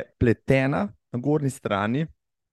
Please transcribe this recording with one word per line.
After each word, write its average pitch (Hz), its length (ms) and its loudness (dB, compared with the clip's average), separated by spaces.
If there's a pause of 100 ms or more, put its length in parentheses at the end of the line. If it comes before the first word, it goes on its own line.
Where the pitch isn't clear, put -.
(180)
pletena 135 720 2
na - 320 -12
gornji 143 320 0
strani, 107 480 -2 (520)